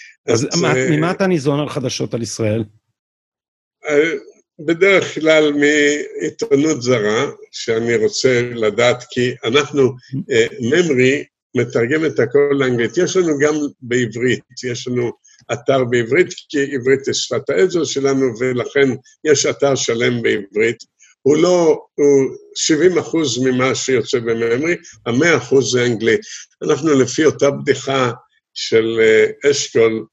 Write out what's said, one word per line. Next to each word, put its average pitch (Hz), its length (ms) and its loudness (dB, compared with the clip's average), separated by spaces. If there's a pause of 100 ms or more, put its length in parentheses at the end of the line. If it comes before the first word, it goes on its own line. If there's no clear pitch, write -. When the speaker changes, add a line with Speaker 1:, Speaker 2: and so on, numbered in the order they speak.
(280)
Speaker 1:
אז 117 240 0
Speaker 2:
אז, 170 100 0
Speaker 1:
מה, 151 140 0
Speaker 2:
אה, 131 140 0
Speaker 1:
ממה 160 220 0
אתה 196 160 -2
ניזון 147 320 0
על 143 100 -4
חדשות 127 440 -6
על 117 80 -6
ישראל? 110 420 -4 (1300)
Speaker 2:
אה, 151 220 2 (540)
בדרך 170 500 0
כלל 156 380 2
מעיתונות 147 1300 0
זרה, 117 500 0 (200)
שאני 117 440 -2
רוצה 120 460 2 (120)
לדעת, 117 560 0
כי 123 240 -2 (120)
אנחנו, 139 440 2
Speaker 1:
Mm. 127 280 -10 (140)
Speaker 2:
אה, 117 160 2 (240)
ממרי 147 520 2 (320)
מתרגם 127 500 0
את 139 140 -2
הכל 143 400 2
לאנגלית. 123 380 0
יש 180 200 0
לנו 160 220 0
גם 151 140 2 (280)
בעברית, 120 640 -2 (200)
יש 120 240 -8
לנו 120 240 -4 (420)
אתר 131 300 0
בעברית, 120 440 0 (220)
כי 139 260 -2
עברית 131 320 0
היא 113 60 0
שפת - 360 -4
העזר 175 340 0
שלנו, 135 560 -2
ולכן 131 500 0 (340)
יש 151 220 2
אתר 139 300 0
שלם 120 460 -2
בעברית. 110 560 -2 (440)
הוא 147 160 4
לא, 170 440 2 (140)
הוא 139 400 2 (200)
שבעים 165 420 2
אחוז 143 400 -2
ממה 127 380 0
שיוצא 127 440 -2
בממרי, 117 560 -2 (300)
המאה 139 320 2
אחוז 123 340 0
זה 120 140 0
אנגלית. 113 360 0 (420)
אנחנו 143 360 2
לפי 131 260 2
אותה 139 260 2
בדיחה 135 600 -2 (420)
של, 113 480 0
אה, 110 500 4
אשכול, 113 600 0